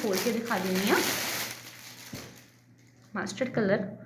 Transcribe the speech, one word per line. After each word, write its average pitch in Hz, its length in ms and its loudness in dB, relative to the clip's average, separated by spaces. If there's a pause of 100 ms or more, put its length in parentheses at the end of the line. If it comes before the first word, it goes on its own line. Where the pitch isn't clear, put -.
ਖੋਲ 196 140 4
ਕੇ 233 160 2
ਦਿਖਾ 226 260 0
ਦਿੰਦੀ 185 320 4
ਹਾਂ। 466 80 6 (2250)
ਮਸਟਰਡ 196 320 -2
ਕਲਰ, 208 400 2 (180)